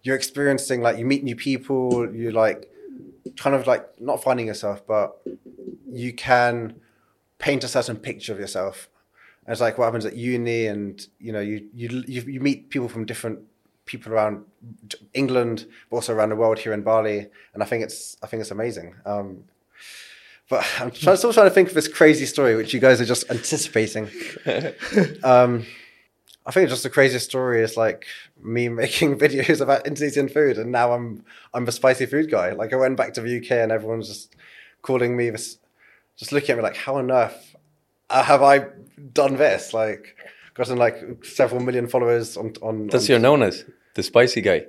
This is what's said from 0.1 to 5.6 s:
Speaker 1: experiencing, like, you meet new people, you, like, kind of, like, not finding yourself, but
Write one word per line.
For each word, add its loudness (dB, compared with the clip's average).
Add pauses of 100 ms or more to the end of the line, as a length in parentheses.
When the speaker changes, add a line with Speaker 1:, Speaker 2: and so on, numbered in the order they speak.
Speaker 1:
experiencing, -2
like, 2
you -4
meet 0
new -6
people, -2
you, -6
like, 0 (680)
kind 0
of, -2
like, 0 (160)
not -6
finding -2
yourself, -8
but -2 (760)